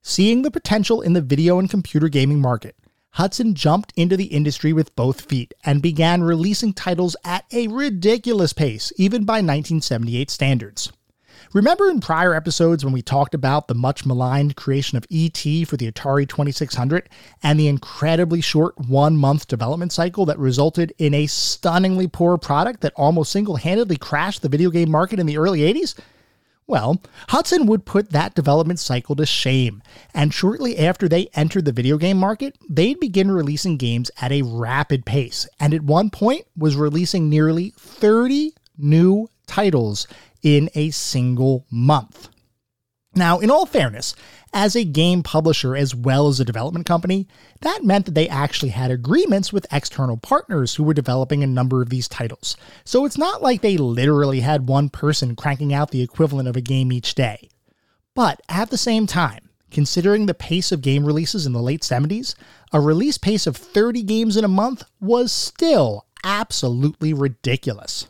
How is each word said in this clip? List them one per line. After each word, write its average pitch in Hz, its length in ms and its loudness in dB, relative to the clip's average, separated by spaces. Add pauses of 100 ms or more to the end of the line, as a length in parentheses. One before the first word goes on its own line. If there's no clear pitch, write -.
Seeing 233 360 2
the 294 80 -2
potential - 500 0
in 170 120 0
the 175 80 2
video 160 360 2
and 185 100 0
computer 165 420 0
gaming 143 300 2
market, 123 360 -2 (380)
Hudson 196 420 0
jumped 156 400 0
into 175 200 2
the 190 100 -2
industry 147 460 0
with 156 240 0
both 131 260 -2
feet 123 300 -4 (120)
and 143 180 2
began 165 400 2
releasing 185 520 0
titles 180 420 -2 (100)
at 175 260 -4
a 240 180 -2
ridiculous 214 840 0
pace, 117 440 -4
even 202 280 2
by 220 160 0
nineteen 156 400 0
seventy-eight 117 480 -4
standards. 123 600 -2 (640)
Remember 349 360 4
in 285 120 0
prior 170 340 0
episodes 160 500 0
when 135 80 0
we 123 80 -2
talked 139 320 0
about 135 340 0
the 127 60 -4
much 131 320 -2
maligned 131 500 0
creation 139 400 -2
of 120 140 -4
E 165 180 0
T 160 380 -2
for 151 100 -4
the 120 160 -4
Atari 139 360 0
twenty-six 143 480 -4
hundred 139 340 -2 (320)
and 151 180 2
the 151 80 4
incredibly 165 760 0
short - 360 0
one-month 143 680 2
development 139 440 -4
cycle 180 360 -2
that 147 100 -2
resulted 147 640 0
in 147 160 2
a 151 100 0
stunningly 185 840 0
poor 175 300 2
product 180 440 -2
that 147 140 -2
almost 156 360 2
single-handedly 190 680 0
crashed 165 460 -4
the 151 60 -2
video 160 200 2
game 165 220 2
market 185 280 0
in 170 60 0
the 147 140 -2
early 165 240 2
eighties? 269 320 0 (720)
Well, 151 320 0 (280)
Hudson 320 400 2
would 208 180 2
put 202 240 -2
that 165 240 -2
development 160 460 2
cycle 123 380 -4
to 151 100 0
shame, 123 560 -2 (320)
and 147 180 0
shortly 226 460 -2
after 175 280 2
they 170 280 2
entered 160 300 0
the 139 60 2
video 127 280 0
game 185 180 2
market, 214 400 -2 (100)
they'd 202 320 0
begin 196 300 2
releasing 156 480 0
games 120 320 -2 (100)
at 123 120 -4
a 143 100 2
rapid 123 640 -2
pace, 127 420 -4 (120)
and 147 160 2
at 151 80 -4
one 170 260 2
point 262 380 -2 (100)
was 151 180 0
releasing 156 540 0
nearly 160 480 2
thirty 254 800 2 (240)
new 180 480 4 (180)
titles 131 600 0 (340)
in 147 320 4
a 156 160 -2
single 127 800 0
month. 123 600 0 (840)
Now, 175 260 2
in 214 100 2
all 320 160 4
fairness, 131 480 -2 (400)
as 202 220 0
a 233 80 2
game 170 400 2
publisher 156 520 0
as 135 200 -2
well 131 320 2
as 135 120 2
a 123 60 2
development 165 400 -6
company, 185 420 -2 (340)
that 359 220 -4
meant 202 220 2
that 170 80 -8
they 160 140 2
actually 139 420 -4
had 127 220 -4
agreements 196 600 0
with 196 200 -2
external 135 460 -4
partners 143 580 -2
who 151 80 -2
were 151 100 2
developing 131 480 0
a 135 60 0
number 127 340 0
of 120 80 -4
these 127 180 -4
titles. - 480 -8 (280)
So 262 220 0
it's - 120 -4
not 320 240 -2
like 247 200 0
they 196 160 2
literally 135 640 0
had 135 260 0
one 139 220 2
person 143 460 -2
cranking 143 380 -4
out 147 180 -2
the 131 100 -2
equivalent 135 460 -2
of 123 100 -4
a 127 40 -4
game 127 300 0
each 123 240 -4
day. 117 340 -4 (640)
But 208 340 0
at 190 220 -2
the - 80 -4
same 220 300 0
time, 156 420 -2 (220)
considering 190 540 2
the 180 80 0
pace - 380 -4
of 156 100 -4
game 139 240 2
releases 156 400 -2
in 127 80 -2
the 120 80 -2
late 139 220 -4
seventies, 156 520 -2 (360)
a 151 80 2
release 165 380 2
pace 202 300 0
of 139 100 -4
thirty 226 460 0
games 220 340 0
in 220 60 2
a 202 60 2
month 220 340 0 (160)
was 240 320 0
still 151 720 0 (180)
absolutely 151 920 -2
ridiculous. 131 960 -4